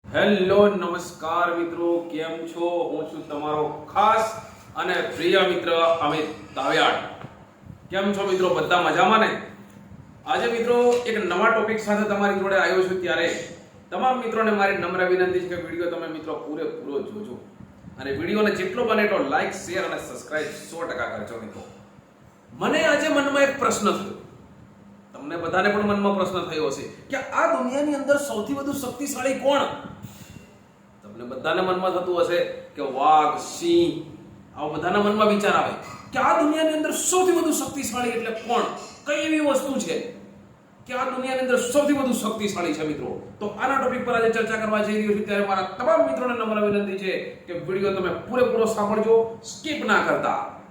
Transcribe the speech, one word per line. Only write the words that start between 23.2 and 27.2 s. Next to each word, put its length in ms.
એક 160
પ્રશ્ન 320
થયો, 300
તમને 240
બધાને 320
પણ 120
મનમાં 360
પ્રશ્ન 320
થયો 180
હશે 140
કે 340
આ 460